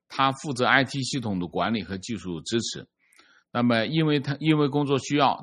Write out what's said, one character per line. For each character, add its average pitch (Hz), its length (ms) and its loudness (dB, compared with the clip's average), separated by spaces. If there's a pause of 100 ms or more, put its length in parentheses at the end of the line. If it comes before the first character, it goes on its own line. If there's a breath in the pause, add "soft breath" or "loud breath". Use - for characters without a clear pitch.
他 135 240 0
负 139 220 -8
责 120 140 0
I 127 160 6
T 139 180 -4
系 135 180 -6
统 104 200 -4
的 87 80 -4
管 90 260 -2
理 110 80 -2
和 98 160 -8
技 107 200 -8
术 87 240 -8
支 117 200 -2
持。 - 260 -10 (640 soft breath)
那 120 120 0
么 117 220 4
因 160 200 0
为 147 140 2
他， 139 220 -4
因 156 160 4
为 147 100 4
工 143 180 0
作 135 140 2
需 143 160 -4
要， 131 280 4